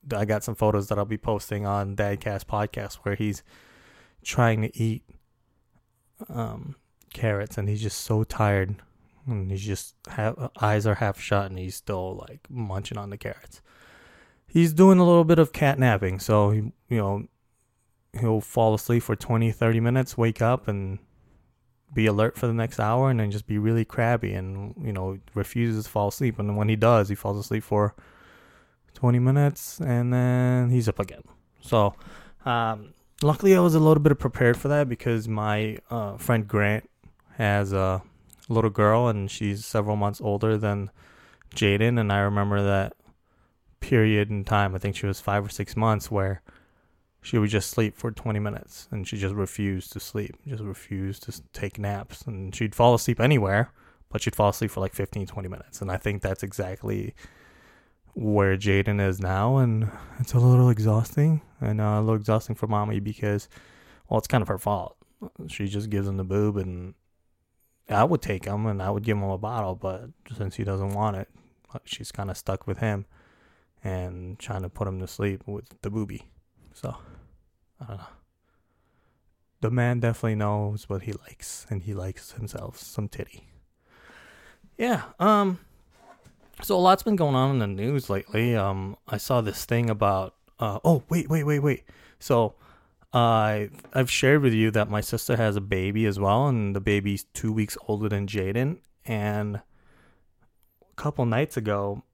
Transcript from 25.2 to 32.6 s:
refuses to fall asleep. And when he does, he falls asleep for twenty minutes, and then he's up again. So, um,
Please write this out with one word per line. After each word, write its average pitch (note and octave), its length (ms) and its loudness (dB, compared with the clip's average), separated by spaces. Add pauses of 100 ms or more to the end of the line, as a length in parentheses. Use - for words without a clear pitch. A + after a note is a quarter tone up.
refuses A2 500 -2
to - 40 -14
fall G#2 200 0
asleep. A#2+ 300 -2
And G#2 180 -2
when G#2+ 100 2
he A2 80 4
does, A2 320 6
he G2+ 80 -2
falls G2+ 220 -4
asleep G#2+ 260 -4
for G#2 320 0 (1000)
twenty B2 260 2
minutes, C#3+ 600 2
and B2 320 0
then B2 600 2
he's A#2+ 180 2
up - 100 -4
again. - 240 -6 (380)
So, G#2 320 2 (500)
um, A2+ 500 -2 (280)